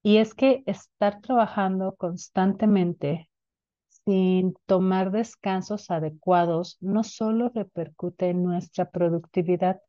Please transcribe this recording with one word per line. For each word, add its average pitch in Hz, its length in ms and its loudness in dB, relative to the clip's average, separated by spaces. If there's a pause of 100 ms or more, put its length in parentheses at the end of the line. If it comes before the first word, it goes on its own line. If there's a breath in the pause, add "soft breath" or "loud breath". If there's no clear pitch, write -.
Y 208 160 4
es 220 160 2
que 262 320 2
estar - 560 -4
trabajando 190 720 -2
constantemente 180 1300 0 (760)
sin 185 480 2 (140)
tomar 190 440 2
descansos 208 800 -6
adecuados 170 880 -2
no 202 240 -2
solo 226 500 -4
repercute 180 760 -6
en 180 140 0
nuestra 180 480 -4
productividad 175 960 -2